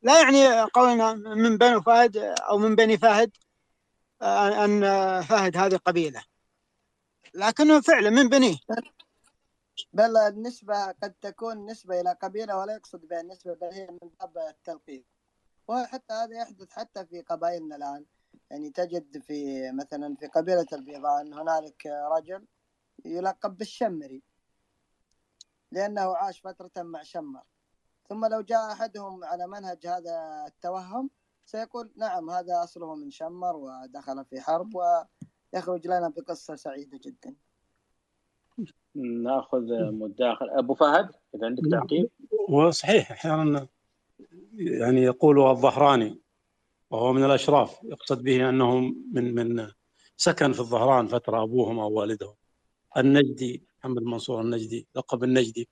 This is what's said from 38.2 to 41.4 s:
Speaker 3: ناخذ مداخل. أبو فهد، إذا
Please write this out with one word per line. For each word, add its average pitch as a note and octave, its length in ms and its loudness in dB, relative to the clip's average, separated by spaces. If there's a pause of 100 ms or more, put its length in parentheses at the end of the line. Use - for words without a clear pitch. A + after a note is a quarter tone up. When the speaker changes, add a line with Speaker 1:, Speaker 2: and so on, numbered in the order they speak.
Speaker 3:
ناخذ A#2 1000 -4
مداخل. G#2+ 580 -4
أبو C3 240 -2
فهد، D#3+ 360 4 (240)
إذا G#2+ 120 -6